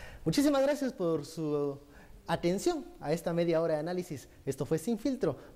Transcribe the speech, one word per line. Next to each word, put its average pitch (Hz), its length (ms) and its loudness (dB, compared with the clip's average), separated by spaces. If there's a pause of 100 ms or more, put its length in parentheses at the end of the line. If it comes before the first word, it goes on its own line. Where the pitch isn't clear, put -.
(240)
Muchísimas 277 380 4
gracias 277 320 2
por 165 320 0
su 147 540 -2 (480)
atención 190 580 0 (160)
a 143 100 -2
esta 170 220 0
media 170 280 4
hora 165 120 2
de 151 80 0
análisis. 175 480 -6 (160)
Esto 135 200 -2
fue 160 120 2
Sin 226 220 -2
Filtro, 233 360 0 (200)